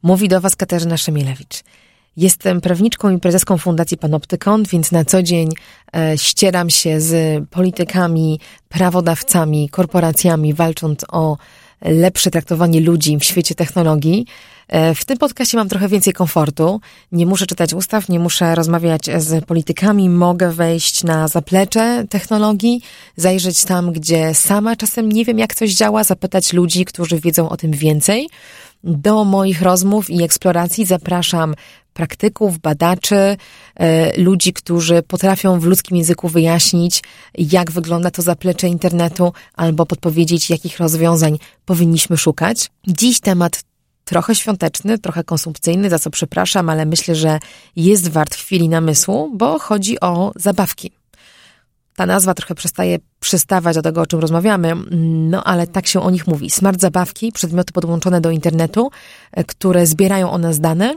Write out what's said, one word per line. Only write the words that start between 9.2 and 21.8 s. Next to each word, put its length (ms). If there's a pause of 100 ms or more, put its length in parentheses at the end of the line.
korporacjami, 840
walcząc 460 (120)
o 260 (440)
lepsze 500
traktowanie 500
ludzi 360
w 60
świecie 320
technologii. 720 (420)
E, 280
w 100
tym 120
podcaście 400
mam 120
trochę 180
więcej 260
komfortu. 680 (300)
Nie 140
muszę 220
czytać 260
ustaw, 360
nie 100
muszę 360
rozmawiać 460 (160)
z 280
politykami. 640
Mogę 420
wejść 520
na 240
zaplecze 840